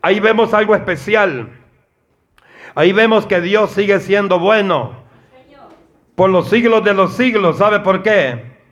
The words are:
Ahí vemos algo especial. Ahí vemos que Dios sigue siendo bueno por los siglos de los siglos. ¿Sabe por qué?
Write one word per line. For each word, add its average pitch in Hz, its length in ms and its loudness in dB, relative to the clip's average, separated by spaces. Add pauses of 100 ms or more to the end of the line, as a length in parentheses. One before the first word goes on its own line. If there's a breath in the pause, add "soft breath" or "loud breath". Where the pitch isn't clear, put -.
Ahí 196 180 0
vemos 220 360 2
algo 214 200 2
especial. 180 760 -2 (1200 loud breath)
Ahí 170 180 2
vemos 220 340 2
que 185 140 0
Dios 202 300 0
sigue 202 300 0
siendo 185 400 0
bueno 185 640 0 (1120)
por 185 140 0
los 180 220 -2
siglos 226 340 0
de 202 80 0
los 190 220 0
siglos. 208 420 -2
¿Sabe 202 240 0
por 185 220 -2
qué? 143 500 -2 (200)